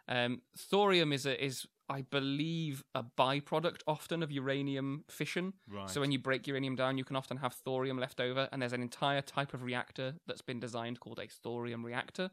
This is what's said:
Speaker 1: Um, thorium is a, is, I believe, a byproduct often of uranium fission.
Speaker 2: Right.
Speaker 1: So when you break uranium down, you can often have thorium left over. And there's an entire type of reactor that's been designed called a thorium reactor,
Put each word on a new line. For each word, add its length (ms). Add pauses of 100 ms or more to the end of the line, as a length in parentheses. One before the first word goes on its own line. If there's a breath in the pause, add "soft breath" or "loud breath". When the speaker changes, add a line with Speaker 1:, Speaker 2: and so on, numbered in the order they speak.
Speaker 1:
Um, 340 (160)
thorium 560
is 120
a, 180
is, 240 (200)
I 140
believe, 840 (120)
a 80
byproduct 840
often 360
of 80
uranium 760
fission. 460 (140)
Speaker 2:
Right. 220
Speaker 1:
So 120
when 100
you 80
break 280
uranium 280
down, 220
you 60
can 120
often 220
have 160
thorium 460
left 200
over. 320
And 100
there's 120
an 80
entire 400
type 320
of 100
reactor 520 (120)
that's 140
been 180
designed 400
called 200
a 80
thorium 580
reactor, 480